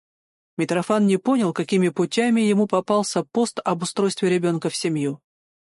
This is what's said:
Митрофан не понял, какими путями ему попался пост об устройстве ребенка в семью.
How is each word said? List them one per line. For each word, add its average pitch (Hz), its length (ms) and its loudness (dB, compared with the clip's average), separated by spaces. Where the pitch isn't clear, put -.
Митрофан 180 500 0
не 190 100 4
понял, 226 360 0
какими 185 360 0
путями 226 520 0
ему 208 260 2
попался 196 580 0
пост - 400 -2
об 170 180 -2
устройстве 190 480 -2
ребенка 170 380 0
в - 80 -6
семью. 147 440 -2